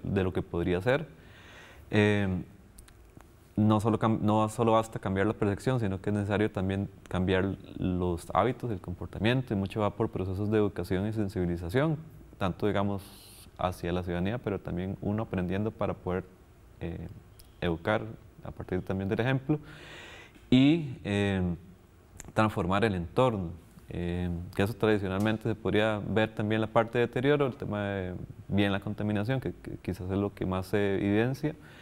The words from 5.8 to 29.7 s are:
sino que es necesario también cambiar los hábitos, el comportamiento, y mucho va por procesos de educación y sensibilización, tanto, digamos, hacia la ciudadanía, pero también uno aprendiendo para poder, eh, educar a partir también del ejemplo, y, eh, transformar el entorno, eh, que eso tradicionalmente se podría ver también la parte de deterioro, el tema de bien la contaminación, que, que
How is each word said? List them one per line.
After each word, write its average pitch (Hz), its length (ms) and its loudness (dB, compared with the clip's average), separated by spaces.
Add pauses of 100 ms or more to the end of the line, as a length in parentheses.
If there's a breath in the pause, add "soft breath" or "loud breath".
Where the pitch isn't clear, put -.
sino 95 200 -2
que - 100 -4
es 104 40 0
necesario 104 360 2
también 98 380 -2 (200)
cambiar 92 480 2 (220)
los 90 540 0
hábitos, 120 380 0
el 92 100 -4
comportamiento, 101 720 -2
y 107 40 0
mucho 98 240 -2
va 101 100 2
por - 180 -2
procesos 98 420 -4
de 110 60 4
educación 98 500 0
y 110 60 -4
sensibilización, 95 840 0 (400)
tanto, 95 300 -2
digamos, 101 340 0 (560)
hacia 90 340 -2
la 90 100 0
ciudadanía, 90 360 -2
pero 101 220 -4
también 90 420 -6
uno 107 220 -2
aprendiendo 95 480 -2
para 95 200 -2
poder, 92 320 -4 (560)
eh, 85 280 -8 (520)
educar 90 420 0 (420)
a - 60 -10
partir - 300 -6
también 95 300 -4
del 107 100 0
ejemplo, 135 380 0 (880 loud breath)
y, 139 560 4
eh, 101 380 2 (880)
transformar 104 520 2
el 107 100 4
entorno, 92 560 2 (400)
eh, 87 400 -4 (240)
que - 80 2
eso 101 100 2
tradicionalmente 104 720 0
se 113 120 -2
podría 107 540 0
ver 110 260 2
también 110 280 0
la 110 60 -2
parte 113 300 2
de 120 100 4
deterioro, 143 380 2
el 113 100 -4
tema 104 280 -4
de 95 300 -4 (340)
bien 101 240 2
la 98 80 -2
contaminación, 104 600 -2
que, 90 120 -6 (100)
que - 100 -10 (100)